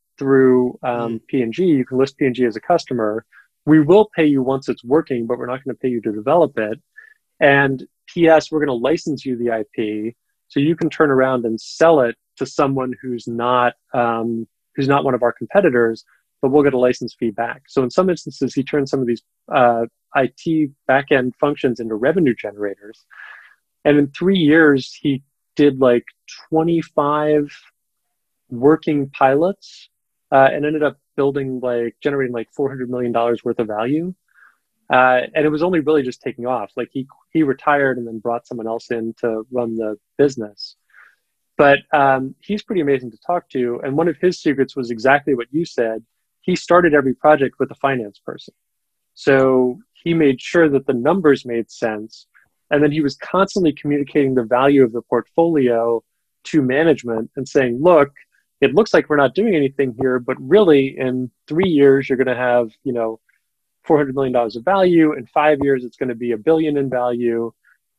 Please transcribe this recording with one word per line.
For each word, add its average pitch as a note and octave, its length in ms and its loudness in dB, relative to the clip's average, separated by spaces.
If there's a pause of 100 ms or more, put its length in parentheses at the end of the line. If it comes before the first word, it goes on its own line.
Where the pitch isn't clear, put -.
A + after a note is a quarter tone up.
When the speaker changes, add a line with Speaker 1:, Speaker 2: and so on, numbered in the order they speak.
(180)
Speaker 1:
through, C3 640 2
um, A#2 360 -6
Speaker 2:
Mm. - 80 -20
Speaker 1:
P C3 160 -2
and A2+ 100 -4
G. F3 140 -2
You C#3 180 2
can B2+ 140 -4
list C3+ 180 -2
P - 80 -4
and B2+ 100 0
G B2 120 0
as A2 100 -4
a A2 60 -10
customer. A2+ 640 -2 (400)
We D#3 140 6
will G3 360 4
pay E3 80 2
you C#3+ 180 2
once C3+ 280 -4
it's - 120 -8
working, B2+ 440 -2
but B2 120 -4
we're B2+ 60 -10
not B2+ 180 -10
gonna C3+ 120 -8
pay - 140 -6
you A#2+ 120 -4
to A2 120 -4
develop B2+ 460 0
it. G#2+ 220 -6 (600)
And C#3 460 2 (200)
P E3+ 200 0
S, D#3+ 240 4
we're D#3 100 -2
gonna C#3+ 120 -2
license C#3 540 -4
you B2+ 100 -4
the A#2+ 140 -4
I A2 140 -4 (100)
P G#2+ 420 -6 (320)
so - 100 -6
you D3+ 160 2
can E3 140 -4
turn D3 220 0
around C3 340 0
and A2+ 160 -4
sell E3 400 2
it A#2 160 0 (220)
to - 80 -6
someone C3+ 560 -2
who's A#2+ 260 -10
not, A#2+ 460 0 (180)
um, A#2 560 -4 (260)
who's C3+ 140 -2
not C#3+ 160 2
one C3 100 0
of A#2+ 80 -4
our A#2+ 100 0
competitors, A#2+ 760 0 (340)
but C3+ 100 -2
we'll D3 120 4
get C#3+ 100 2
a B2+ 60 -2
license B2 340 -2
fee A#2 180 -6
back." A#2 380 -8
So C3+ 140 -2
in B2 80 -4
some F#3 180 0
instances, - 460 -6
he C3+ 80 -2
turned C#3 260 -4
some C3+ 120 -2
of B2+ 60 -2
these, A#2 160 -4 (300)
uh, A#2+ 320 2 (320)
I C3 220 0
T D#3 320 -2 (180)
backend C3+ 520 0
functions C#3+ 400 -2
into A2+ 160 -6
revenue C#3 400 0
generators. G#2 680 -12 (800)
And D3 140 4
in C#3+ 140 2
three F#3+ 260 0
years, D3 560 4
he C#3 300 -4 (320)
did, C#3 240 2
like, B2 240 4 (440)
twenty-five D3+ 1040 0 (960)
working C#3+ 640 0
pilots, D3 800 -2 (400)
uh, C3+ 220 4
and D3 120 -4
ended D3+ 200 -2
up D3 140 -4 (180)
building, C3+ 420 -2
like, A#2+ 420 -4
generating, C3+ 320 -4
like, A2+ 200 -8
four C#3+ 160 -4
hundred B2+ 220 -10
million B2 200 -4
dollars A#2 340 -2
worth A#2+ 140 -4
of A#2 80 -4
value. C#3 480 -4 (720)
Uh, B2+ 340 2 (120)
and D3+ 100 0
it D3+ 40 0
was D3+ 160 -2
only F3+ 160 0
really D3 240 0
just B2 180 -10
taking A#2+ 240 -8
off. A#2+ 300 -4
Like, A#2+ 160 -8
he, C3+ 160 -10 (240)
he D#3+ 100 0
retired C3+ 560 0
and A#2+ 80 -8
then A2+ 140 -12
brought A#2 260 -6
someone A2+ 220 -10
else A#2 240 -8
in A2+ 220 -6
to A2 360 -4
run A#2+ 240 -4
the G#2+ 240 -6 (180)
business. B2+ 600 -4 (840)
But, C#3+ 220 4 (120)
um, C3+ 460 0
he's G#3 240 -8
pretty F#3 200 -4
amazing C3 280 -2
to - 160 -20
talk F3 220 -4
to. A#2+ 340 -4
And C#3 140 -4
one E3 100 2
of D#3+ 120 -2
his F3+ 220 -2
secrets C3+ 360 -2
was A#2+ 160 -6
exactly C3+ 420 0
what A#2 160 -6
you D#3+ 140 -4
said. A2+ 400 -4 (360)
He B2 140 -2
started F3 400 4
every C3+ 200 2
project C#3 440 0
with B2+ 140 -4
a - 40 -18
finance B2 440 -4
person. - 340 -16 (600)
So C3 640 2 (120)
he - 200 -4
made D3 280 2
sure E3 280 2
that C3+ 180 0
the C#3 60 0
numbers C#3+ 540 0
made A#2 240 -6
sense. A2 560 -8 (440)
And D3 120 2
then D3 100 2
he D#3 80 -2
was C#3+ 160 -4
constantly F#3 560 -2
communicating C#3+ 600 -2
the B2 80 2
value C3 400 4
of A#2 100 2
the A#2+ 80 -6
portfolio A#2+ 1000 0 (420)
to D#3+ 160 -2
management B2+ 760 0
and C3+ 120 -8
saying, B2+ 320 0
"Look, D3+ 320 4 (480)
it C3+ 140 2
looks G#3 180 2
like D#3+ 160 2
we're D3+ 80 0
not C#3 180 2
doing G#3 200 0
anything C#3 440 -2
here, B2+ 200 -2
but B2 220 -6
really C#3+ 580 2
in B2+ 320 -4 (180)
three F3+ 200 0
years, C#3 400 4
you're C3 100 0
gonna B2+ 180 -2
have, A#2+ 340 0 (120)
you C3 100 -6
know, A2+ 280 -6 (640)
four E3 120 4
hundred C#3 180 -2
million C3+ 180 -2
dollars A#2+ 240 -2
of A#2 80 -12
value. F3+ 480 4
In C3+ 140 -10
five D3+ 360 2
years, C#3 220 0
it's A#2 120 -16
gonna B2+ 180 -6
be A#2+ 180 -4
a A2+ 40 -2
billion D#3 400 0
in C#3 140 -2
value." A#2+ 640 -2 (460)